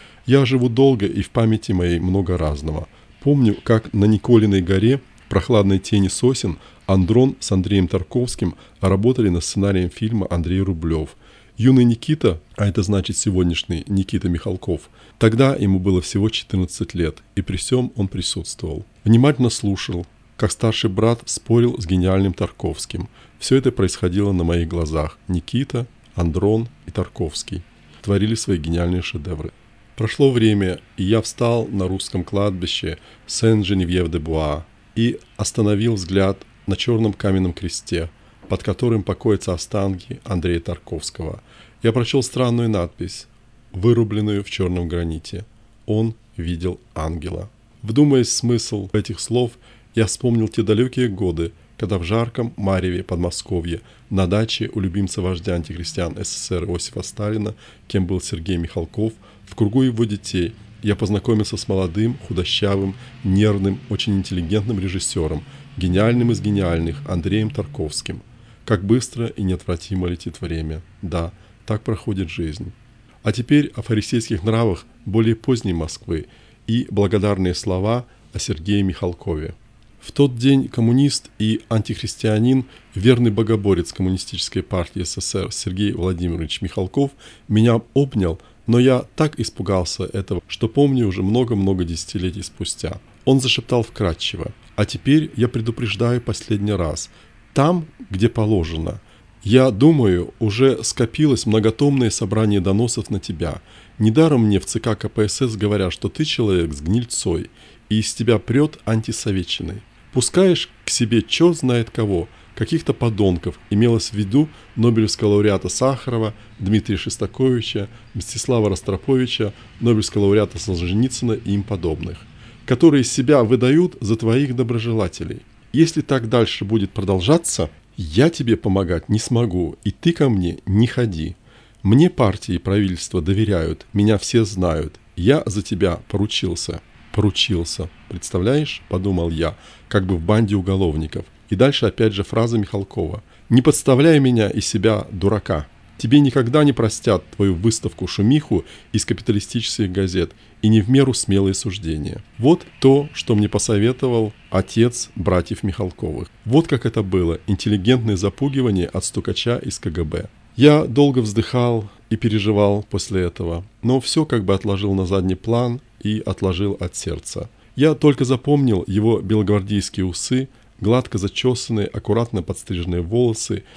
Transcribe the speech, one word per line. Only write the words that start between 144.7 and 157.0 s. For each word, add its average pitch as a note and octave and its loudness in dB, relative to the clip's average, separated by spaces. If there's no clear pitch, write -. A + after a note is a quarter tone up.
дурака. G2 -2
Тебе C3+ 6
никогда C3+ 4
не D3 6
простят A2 0
твою G2 2
выставку-шумиху G#2 0
из G#2+ 0
капиталистических A2 -4
газет F#2 -2
и G#2+ 4
не A2 8
в G2+ 0
меру C3+ 4
смелые G2 2
суждения». E2 -6
Вот D3+ 4
то, C#3 4
что - -2
мне G#2 2
посоветовал A2+ 0
отец A2+ 0
братьев F#2 -2
Михалковых. F2+ -4
Вот C#3 4
как B2+ 0
это A2 -2